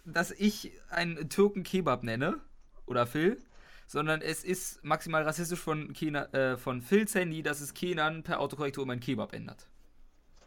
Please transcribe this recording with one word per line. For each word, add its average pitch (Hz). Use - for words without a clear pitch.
dass 170
ich -
einen 170
Türken 202
Kebab 156
nenne, 135
oder 123
Phil, 165
sondern 156
es 156
ist -
maximal 156
rassistisch 165
von 151
Kena-, 147
äh, 131
von 127
Phils 208
Handy, 165
dass 147
es 143
Kenan 160
per 170
Autokorrektur 143
in 131
mein 123
Kebab 113
ändert. -